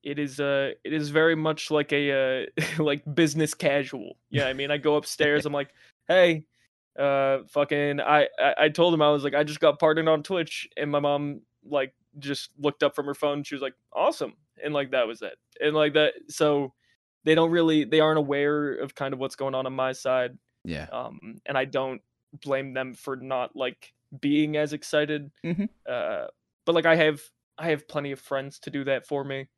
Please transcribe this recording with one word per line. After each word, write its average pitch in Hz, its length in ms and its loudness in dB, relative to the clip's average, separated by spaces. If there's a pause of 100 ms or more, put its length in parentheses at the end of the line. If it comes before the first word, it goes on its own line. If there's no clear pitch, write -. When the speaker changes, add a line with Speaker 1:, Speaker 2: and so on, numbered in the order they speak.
Speaker 1:
it 143 160 -8
is, 143 200 -6
uh, 139 320 0 (120)
it 135 100 -4
is 151 160 -2
very 160 260 4
much 156 360 -2
like 147 200 0
a, 135 540 0 (120)
uh, 160 80 -2
<laughs> 156 180 -2
like, 147 200 0 (100)
business 156 400 2
casual. 139 640 -2 (120)
Yeah, 139 180 0
I 131 60 -2
mean, 139 180 -4
I 147 60 0
go 147 180 2
upstairs, 147 500 0
Speaker 2:
<laughs> - 20 -2
Speaker 1:
I'm 143 60 -4
like, 143 160 -6 (380)
"Hey," 170 380 4 (520)
uh, 139 420 2 (100)
fucking, 143 500 0
I, 147 280 4 (120)
I, 139 220 4
I 156 80 6
told 170 240 4
him, 156 80 2
I 147 100 6
was 147 120 2
like, 139 120 -2
"I 151 80 4
just 151 160 -6
got 151 200 4
pardoned 160 300 2
on 151 140 2
Twitch," 175 440 -6 (100)
and 147 140 -4
my 143 80 0
mom, 143 420 -2 (240)
like, 135 280 -2 (240)
just 139 400 -8
looked 143 260 -2
up 143 120 2
from 139 120 -4
her 143 60 -6
phone, 143 300 -2
she 147 120 -10
was 131 60 -8
like, 135 140 -8 (180)
"Awesome," 156 400 -2 (300)
and, 147 100 -6
like, 139 180 -2
that 123 160 2
was 113 140 -10
it. 98 160 -12 (240)
And, 151 140 0
like, 151 180 2
that, 151 200 4 (160)
so 147 440 2 (520)
they 160 100 6
don't 165 160 4
really, 160 320 4
they 156 160 2
aren't 156 200 4
aware 143 560 0
of - 200 -8
kind 139 180 -4
of 131 60 -10
what's 131 160 -6
going 135 180 -4
on 131 120 -2
on 131 80 -6
my 131 180 -2
side. 127 460 -2 (260)
Speaker 2:
Yeah. 73 280 -8
Speaker 1:
Um, - 540 -12
and 139 120 -4
I 131 80 0
don't 135 360 -6 (400)
blame 135 320 -4
them 127 200 -6
for 135 240 -10
not, 127 380 -6
like, - 380 -8 (260)
being 151 380 0
as 151 160 -2
excited. 147 560 -4 (160)
Speaker 2:
Mm-hmm. 175 200 -2 (220)
Speaker 1:
Uh, 98 400 -6 (380)
but, 170 100 2
like, 160 100 2
I 165 100 6
have, 156 260 2 (360)
I 165 120 -6
have 147 200 -2
plenty 143 240 -6
of 135 80 -12
friends 139 380 -8
to - 100 -14
do 139 160 -6
that 135 200 -2
for 139 200 -6
me. 135 220 -10 (100)